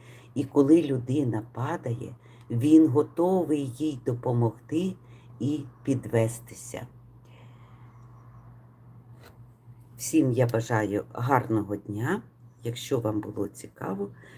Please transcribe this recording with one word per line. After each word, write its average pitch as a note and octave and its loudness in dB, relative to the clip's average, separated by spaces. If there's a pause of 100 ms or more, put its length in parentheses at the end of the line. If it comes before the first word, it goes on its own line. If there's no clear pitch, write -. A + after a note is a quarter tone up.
(340)
І C#3+ -2
коли C#3+ 6
людина B2+ -2 (100)
падає, B2+ -6 (340)
Він D3+ 6
готовий D3+ 2
їй C#3 -6
допомогти B2 -2 (440)
і C#3+ -2 (200)
підвестися. A#2+ -4 (3000)
Всім C#3 2
я A#2+ 2
бажаю G#2+ 0
гарного A2+ 0
дня. A#2+ -4 (420)
Якщо A#2+ -4
вам A2 -2
було G2+ -6
цікаво, - -8 (260)